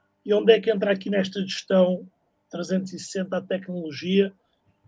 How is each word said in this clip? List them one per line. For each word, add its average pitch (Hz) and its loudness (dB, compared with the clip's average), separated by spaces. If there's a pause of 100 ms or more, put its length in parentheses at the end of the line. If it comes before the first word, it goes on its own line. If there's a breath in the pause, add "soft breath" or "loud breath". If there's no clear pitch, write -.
(240)
e 202 -2
onde 208 6
é 208 6
que 220 0
entra 202 0
aqui 196 -2
nesta 196 -2
gestão 185 0 (420)
trezentos 185 -4
e 180 -12
sessenta 185 -6
a 185 -4
tecnologia, 185 -2 (560)